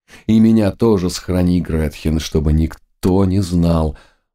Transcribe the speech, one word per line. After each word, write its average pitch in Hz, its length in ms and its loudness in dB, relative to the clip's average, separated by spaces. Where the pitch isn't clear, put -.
И 110 120 4
меня 110 300 4
тоже 95 400 0
сохрани, 90 500 -2
Гретхен, 78 600 -4
чтобы 76 340 -2
никто 92 720 -2
не 95 160 0
знал. 85 560 0